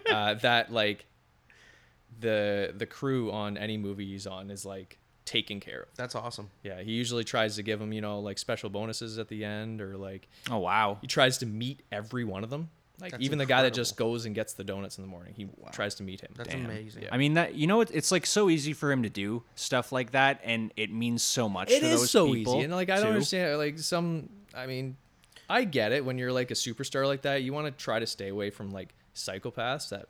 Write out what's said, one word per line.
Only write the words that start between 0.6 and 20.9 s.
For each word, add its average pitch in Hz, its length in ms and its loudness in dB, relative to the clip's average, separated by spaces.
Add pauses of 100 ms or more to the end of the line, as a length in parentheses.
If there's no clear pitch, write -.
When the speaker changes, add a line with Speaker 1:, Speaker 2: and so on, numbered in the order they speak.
Speaker 1:
like, 107 320 2 (1120)
the, 104 560 2
the 107 100 -6
crew 131 460 0
on 104 260 -4
any 107 200 -2
movie 101 280 -4
he's 98 220 -8
on 95 220 -10
is, 101 160 -10
like, 95 320 -12 (280)
taken 104 340 0
care - 240 -12
of. - 120 -18
Speaker 2:
That's 123 200 -6
awesome. 113 340 -8 (140)
Speaker 1:
Yeah, 92 180 -8
he 107 120 -6
usually 120 300 0
tries 110 340 0
to 104 60 -4
give 107 180 -2
'em, 107 120 -6
you 107 80 -4
know, 104 180 -4
like, 101 180 -6
special 113 320 -4
bonuses 110 500 -6
at 107 80 -6
the 107 180 -8
end, 107 360 -6
or, 98 160 -8
like, 98 300 -10 (220)
Speaker 3:
Oh, 120 100 -2
wow. 101 420 4
Speaker 1:
he 131 60 -12
tries 131 320 4
to 123 60 -4
meet 117 360 -6 (100)
every 110 320 -4
one 98 200 -4
of 110 60 -6
them. 156 200 -6 (300)
Like, 185 120 -12
Speaker 2:
That's 123 120 -6
Speaker 1:
even 143 140 2
the 139 80 0
guy 127 160 6
that 127 120 6
just 120 200 0
Speaker 2:
incredible. 117 220 0
Speaker 1:
goes 117 100 -6
and 104 100 -6
gets 110 180 -4
the 98 120 -10
donuts 98 320 -8
in 95 80 -12
the - 40 -12
morning, 90 240 -16
he 104 120 -10
Speaker 2:
Wow. - 260 -16
Speaker 1:
tries 104 240 -4
to - 80 -12
meet 92 160 -10
him. - 160 -16
Speaker 2:
That's 117 140 -10
Speaker 3:
Damn. 127 160 -4
Speaker 2:
amazing. 110 380 -10
Speaker 1:
Yeah. - 100 -8
Speaker 3:
I 123 40 2
mean, 143 180 4
that, 170 200 2
you 151 100 2
know, 202 140 6
it, 226 140 2
it's, 156 180 0
like, 180 140 4
so 208 240 4
easy 151 240 2
for 143 180 0
him 127 120 4
to 104 60 0
do 104 340 -2 (120)
stuff - 380 0
like 127 180 -2
that, 135 320 4
and 113 320 0
it 107 160 -2